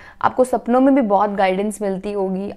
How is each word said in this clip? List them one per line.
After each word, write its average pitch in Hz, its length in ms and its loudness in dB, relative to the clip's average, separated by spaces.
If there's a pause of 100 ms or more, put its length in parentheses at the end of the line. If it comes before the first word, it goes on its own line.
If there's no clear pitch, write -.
(220)
आपको 254 220 2
सपनों 247 380 0
में 269 140 6
भी 277 60 4
बहुत 202 280 2
गाइडेंस 196 520 -2
मिलती 196 300 -4
होगी, 196 460 -4